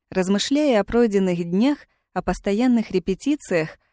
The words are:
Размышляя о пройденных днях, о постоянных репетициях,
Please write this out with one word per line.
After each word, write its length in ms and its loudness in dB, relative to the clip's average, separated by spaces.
Размышляя 720 0
о 20 -4
пройденных 600 0
днях, 320 0
о 80 -4
постоянных 680 0
репетициях, 880 -2